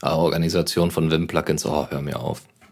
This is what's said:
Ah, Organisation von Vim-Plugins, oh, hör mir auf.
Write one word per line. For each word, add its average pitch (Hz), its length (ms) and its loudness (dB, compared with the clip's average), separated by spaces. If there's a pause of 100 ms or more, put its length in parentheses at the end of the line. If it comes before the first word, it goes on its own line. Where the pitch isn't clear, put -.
Ah, 82 140 0
Organisation 82 760 2
von 80 180 0
Vim-Plugins, 80 560 0
oh, 73 240 0
hör 71 120 -4
mir - 180 -4
auf. - 220 -6 (300)